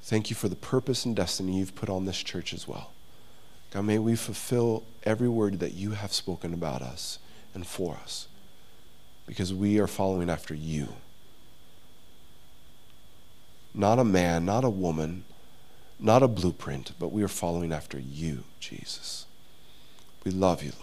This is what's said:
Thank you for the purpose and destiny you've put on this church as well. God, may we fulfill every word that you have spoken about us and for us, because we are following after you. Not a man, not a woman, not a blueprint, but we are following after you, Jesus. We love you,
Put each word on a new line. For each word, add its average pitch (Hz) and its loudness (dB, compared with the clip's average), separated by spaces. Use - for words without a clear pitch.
Thank 107 2
you 113 0
for 110 0
the 90 -2
purpose - 2
and 117 2
destiny 95 2
you've 95 -2
put - -4
on 95 0
this 92 -2
church - -4
as 87 -8
well. - -8
God, 98 -2
may 107 6
we 113 6
fulfill 117 2
every 113 4
word 104 4
that 80 -2
you 98 -2
have 101 -4
spoken 85 -2
about 76 -2
us - -6
and 87 -8
for 87 -2
us, - -8
because 95 -2
we 101 6
are 98 6
following 95 2
after 82 -2
you. 78 -2
Not 107 8
a 127 8
man, 87 6
not 104 4
a 123 6
woman, 85 0
not 110 10
a 131 8
blueprint, 87 0
but 87 -2
we 107 2
are 101 4
following 85 0
after 76 -4
you, 69 -4
Jesus. - -8
We 95 0
love 92 6
you, 71 -6